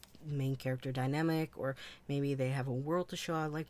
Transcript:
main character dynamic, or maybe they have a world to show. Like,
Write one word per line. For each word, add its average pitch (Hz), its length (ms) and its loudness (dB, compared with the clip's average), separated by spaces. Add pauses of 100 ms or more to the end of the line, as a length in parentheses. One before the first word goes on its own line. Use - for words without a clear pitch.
(260)
main 135 300 2
character 131 360 -2
dynamic, 151 680 2
or 131 180 -2 (320)
maybe 143 260 2
they 131 160 2
have 131 180 0
a 127 60 0
world 156 360 0
to 185 60 -6
show. 160 340 0
Like, 151 200 -2